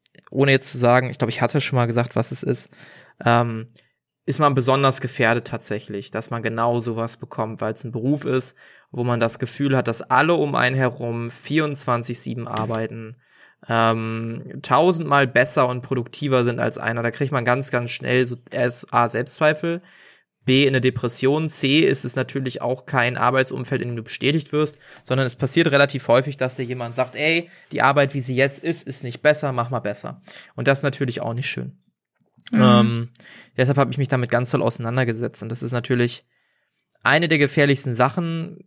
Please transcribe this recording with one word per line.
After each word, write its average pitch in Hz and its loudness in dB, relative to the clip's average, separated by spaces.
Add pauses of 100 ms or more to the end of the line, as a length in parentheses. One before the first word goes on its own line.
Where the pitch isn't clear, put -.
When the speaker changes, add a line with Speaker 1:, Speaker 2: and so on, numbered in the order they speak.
(320)
Speaker 1:
ohne 139 4
jetzt 131 2
zu 135 -8
sagen, 123 4
ich - -10
glaub, 120 0
ich - -4
hatte 135 0
schon - -2
mal 120 2
gesagt, 120 -2
was 113 -2
es - -10
ist, - -4 (560)
ähm, 117 0 (580)
ist 131 -2
man 147 4
besonders 131 2
gefährdet 120 0
tatsächlich, 104 -8
dass 113 -8
man 117 -6
genau 117 0
sowas 117 -4
bekommt, - -8
weil's 110 -4
ein 117 -10
Beruf 127 -2
ist, 127 -2 (360)
wo 120 -6
man 120 0
das 117 0
Gefühl 135 -2
hat, 120 0
dass 117 -4
alle 151 4
um 151 0
einen 123 0
herum 120 -2
vierundzwanzig 139 -4
sieben 123 -8
arbeiten, 113 -6 (500)
ähm, 113 -2
tausendmal 147 2
besser 123 2
und 123 -4
produktiver 127 -2
sind 120 0
als 117 -2
einer. 117 -4
Da 117 0
kriegt 131 -4
man 131 -2
ganz, 127 0
ganz 120 -2
schnell 123 0
so, 120 -8 (140)
äh, 123 0 (220)
A, 120 2
Selbstzweifel, 156 -2 (640)
B, 131 6
in 139 4
eine 131 2
Depression, 131 0
C, 143 2
ist 139 2
es 123 -6
natürlich 131 -4
auch 127 -4
kein 123 0
Arbeitsumfeld, 131 0
in 123 -6
dem 120 -8
du 113 -10
bestätigt 151 -2
wirst, 151 -2 (260)
sondern 131 0
es 120 -8
passiert 160 2
relativ 139 2
häufig, 131 4
dass 127 -4
dir 127 -6
jemand 120 -8
sagt, 123 -2
„Ey, 165 0 (220)
die - -2
Arbeit, 139 4
wie 139 -2
sie 127 -6
jetzt 139 2
ist, 165 -4
ist 135 -8
nicht 120 -10
besser, 147 2
mach 120 -2
mal 123 -2
besser.“ - -8 (340)
Und 123 0
das 139 4
ist - -4
natürlich 135 -4
auch 117 -4
nicht 120 -6
schön. 127 -10 (720)
Speaker 2:
Mhm. 220 4
Speaker 1:
Ähm, 120 6 (480)
deshalb 131 4
hab 139 4
ich 123 -4
mich 135 0
damit 123 0
ganz 120 0
toll 123 2
auseinandergesetzt 117 -2
und 113 -10
das 123 -8
ist 127 -6
natürlich 120 -2 (800)
eine 156 4
der 160 2
gefährlichsten 143 2
Sachen 165 -2